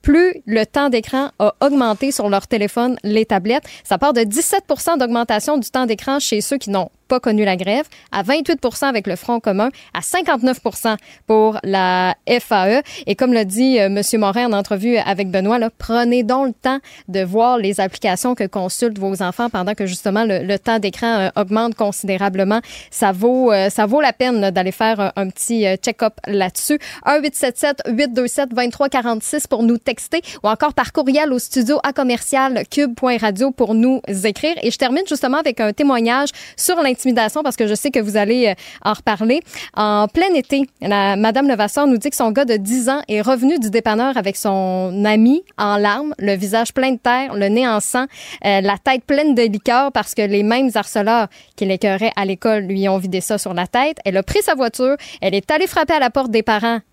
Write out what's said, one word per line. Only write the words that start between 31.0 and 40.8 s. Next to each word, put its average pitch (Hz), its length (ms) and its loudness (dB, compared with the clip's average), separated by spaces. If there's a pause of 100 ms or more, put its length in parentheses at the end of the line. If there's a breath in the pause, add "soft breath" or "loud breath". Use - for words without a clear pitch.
au 247 40 -2
studio 262 440 0
à 277 100 -2
commercial 262 800 0
cube 285 240 0
point 247 240 0
radio 220 320 0
pour 226 240 0
nous 247 260 4 (240)
écrire. 294 380 0
Et 233 80 0
je - 80 -8
termine 277 280 0
justement 269 300 -2
avec 302 240 -2
un 214 140 0
témoignage 269 560 2 (260 loud breath)
sur 359 200 0
l'intimidation 269 260 0 (400)
parce 277 140 -2
que 220 100 0
je 208 80 0
sais 277 160 -2
que 262 80 0
vous 214 180 -2
allez, 226 300 2
euh, 190 80 2 (340 loud breath)
en 214 40 0
reparler. 226 480 0 (360 loud breath)
En 208 300 2
plein 359 280 2
été, 277 280 0 (180)